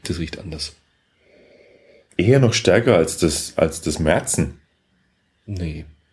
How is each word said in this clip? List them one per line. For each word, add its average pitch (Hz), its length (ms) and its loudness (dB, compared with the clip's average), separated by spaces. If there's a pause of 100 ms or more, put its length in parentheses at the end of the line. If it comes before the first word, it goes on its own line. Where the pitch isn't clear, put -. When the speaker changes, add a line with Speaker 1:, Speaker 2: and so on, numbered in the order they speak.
Speaker 1:
Das 90 160 -6
riecht 80 200 -8
anders. 78 360 -12 (1400)
Speaker 2:
Eher 120 220 4
noch 123 140 4
stärker 107 440 4
als 82 200 0
das, - 380 -2
als - 260 0
das 78 180 -4
Märzen. 80 600 0 (840)
Speaker 1:
Nee. 82 400 -8 (280)